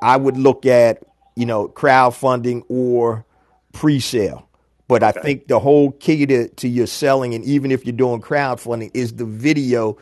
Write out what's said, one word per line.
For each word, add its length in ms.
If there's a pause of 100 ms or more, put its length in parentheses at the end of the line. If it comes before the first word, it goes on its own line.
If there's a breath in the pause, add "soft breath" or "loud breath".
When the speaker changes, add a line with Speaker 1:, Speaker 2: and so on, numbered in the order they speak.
Speaker 1:
I 140
would 200
look 300
at, 340 (340)
you 120
know, 200
crowdfunding 1000
or 560 (480)
pre-sale. 760 (400)
But 140
I 80
Speaker 2:
Okay. 120
Speaker 1:
think 260
the 120
whole 320
key 360
to, 200
to 200
your 200
selling, 460
and 100
even 280
if 140
you're 100
doing 260
crowdfunding, 720
is 200
the 120
video 760